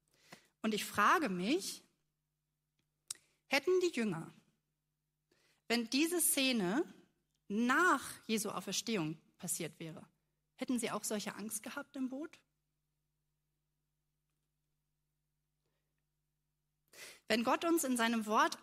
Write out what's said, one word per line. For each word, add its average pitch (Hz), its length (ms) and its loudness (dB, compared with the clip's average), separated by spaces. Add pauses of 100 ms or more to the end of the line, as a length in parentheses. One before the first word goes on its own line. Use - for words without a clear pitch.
(640)
Und 220 100 0
ich 208 140 -2
frage 285 420 4
mich, 196 540 -2 (1700)
hätten 285 320 2
die 349 140 2
Jünger, 196 380 -2 (1400)
wenn 233 220 0
diese 330 320 2
Szene 254 600 2 (680)
nach 262 540 4 (240)
Jesu 220 220 0
Auferstehung 180 720 -4 (180)
passiert 160 420 -6
wäre, 156 280 -14 (500)
hätten 254 220 -2
sie 214 120 -4
auch 196 140 -4
solche 202 300 -4
Angst 208 280 -8
gehabt - 340 -12
im 262 120 -4
Boot? 269 320 -12 (4000)
Wenn 226 160 2
Gott 269 220 2
uns 330 180 2
in 254 140 0
seinem 226 260 0
Wort 233 380 2